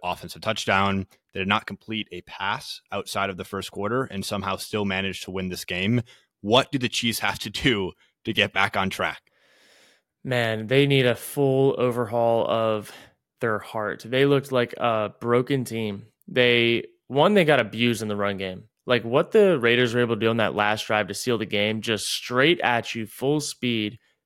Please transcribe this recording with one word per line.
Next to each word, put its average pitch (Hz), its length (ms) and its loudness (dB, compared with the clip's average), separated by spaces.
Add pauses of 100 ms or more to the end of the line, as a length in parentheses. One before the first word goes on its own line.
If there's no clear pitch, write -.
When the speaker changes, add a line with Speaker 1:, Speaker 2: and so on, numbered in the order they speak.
Speaker 1:
offensive 87 380 -8
touchdown. 98 680 0 (260)
They 98 60 -8
did 95 80 -2
not 104 180 0
complete 107 460 -10
a 87 100 -12
pass - 600 -8 (100)
outside 98 380 -4
of 92 80 -8
the 95 80 -10
first 98 260 -8
quarter 110 320 -2
and 98 220 -8
somehow 95 320 -4
still 107 280 -4
managed 95 380 -4
to 95 80 -14
win 92 180 -6
this 90 160 -8
game. 101 360 0 (400)
What 113 300 2
do 143 80 -2
the 123 100 -2
Chiefs 117 300 -2
have 101 200 -2
to 113 100 -8
do 98 440 -2 (320)
to 117 80 -4
get 98 200 2
back 98 220 2
on 95 140 2
track? - 420 -6 (920)
Speaker 2:
Man, 113 440 -2
they 135 180 6
need 139 220 4
a 117 80 2
full 135 640 2
overhaul 117 680 2
of 110 440 0 (480)
their 110 200 0
heart. 104 480 -8
They 131 180 2
looked 139 260 2
like 123 260 0
a 110 420 0
broken 123 460 0
team. 110 400 -6 (220)
They, 120 580 4 (220)
one, 151 260 4
they 190 120 6
got 147 140 6
abused 113 440 0
in 107 40 -4
the 104 80 -2
run 101 220 -2
game. 95 280 -8 (220)
Like, 120 160 2
what 123 280 0
the 190 280 6
Raiders 120 340 4
were 123 80 2
able 117 140 2
to 104 40 -4
do 113 120 2
on 117 60 0
that 95 180 2
last 104 320 0
drive 107 220 0
to 101 40 -6
seal 120 240 -2
the 104 80 -4
game, 104 360 -2
just 107 260 -4
straight 147 540 0
at 117 340 0
you, 113 100 -6
full 143 340 -2
speed. 117 600 -4 (260)